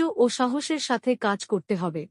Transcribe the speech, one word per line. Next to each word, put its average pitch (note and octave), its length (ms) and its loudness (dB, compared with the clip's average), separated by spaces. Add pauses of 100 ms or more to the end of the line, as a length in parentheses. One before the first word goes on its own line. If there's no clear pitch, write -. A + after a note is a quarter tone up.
(160)
ও A#3+ 120 6
সাহসের C4 600 -2
সাথে B3 280 2
কাজ G3+ 300 0
করতে G3+ 300 -2
হবে। E3 340 -4